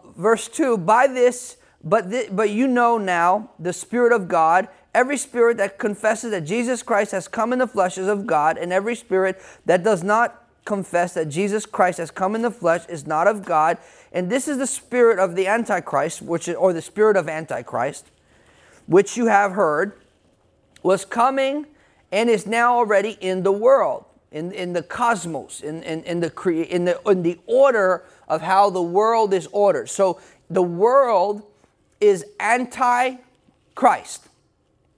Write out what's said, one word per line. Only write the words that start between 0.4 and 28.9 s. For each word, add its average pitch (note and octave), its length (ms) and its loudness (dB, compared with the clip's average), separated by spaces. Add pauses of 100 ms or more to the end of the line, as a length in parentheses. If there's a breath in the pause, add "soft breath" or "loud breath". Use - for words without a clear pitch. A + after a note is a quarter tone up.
two, B3+ 320 0
"By A3 300 4
this, B3 480 -2 (260 soft breath)
but F#3 260 0
thi-, A#3 220 -4
but G#3 200 0
you A#3+ 180 0
know A#3+ 280 2
now F#3+ 600 0
the E3+ 140 -6
Spirit A#3 400 0
of G3 160 0
God. E3 400 2 (260 soft breath)
Every B3+ 240 0
spirit A#3 400 0
that G3 200 -4
confesses A3 520 -4
that F#3+ 120 -4
Jesus A#3 400 -4
Christ G#3 280 0
has F#3+ 180 -6
come A3+ 240 -4
in B3+ 60 0
the B3+ 80 0
flesh F#3 320 -2
is F#3 80 -6
of G3+ 200 -2
God, D#3 300 2
and F3 160 -6
every G3 220 -2
spirit F#3+ 480 -2 (240 loud breath)
that F3+ 160 2
does F#3+ 200 0
not G#3+ 460 0 (160)
confess F3+ 500 -4
that D#3+ 140 -4
Jesus G3 380 -4
Christ F#3 320 0
has E3 120 -8
come F#3+ 240 -4
in A3+ 80 -4
the A#3 80 -2
flesh E3+ 380 -2
is D3+ 180 -12
not D#3 200 0
of G3+ 180 0
God. D#3+ 340 2 (340 loud breath)
And F3+ 180 -4
this C4 180 -2
is C#4+ 100 -4
the C4 80 -2
spirit A#3 520 2
of F#3 160 0
the F#3 120 0
Antichrist, F3+ 760 -2
which E3 260 -6
is, E3+ 60 -4
or F3+ 180 2
the E3 100 -6
spirit G#3+ 340 2
of E3 120 0
Antichrist, C3+ 800 -6 (800 soft breath)
which G3 300 2
you A#3+ 100 0
have G3+ 260 2
heard F3+ 480 0 (800)
was F#3 220 0
coming C4+ 600 -2 (440 soft breath)
and A3+ 200 0
is G3 160 0
now A#3 300 2
already G#3 440 0
in F#3 220 -4
the G3 100 2
world, G#3+ 520 2 (280)
in, E3+ 200 -8
in F#3 200 -8
the F3 100 -2
cosmos, E3+ 800 -4
in, D#3+ 240 -10
in, D#3+ 200 -8
in E3+ 160 -4
the E3 100 -2
cre-, E3 340 -2
in F3 220 -2
the, F3 200 0
in F#3+ 160 4
the E3+ 240 -2
order A3+ 580 2 (220 soft breath)
of D#3 160 -2
how F#3+ 260 4
the F3+ 140 -2
world G#3 500 2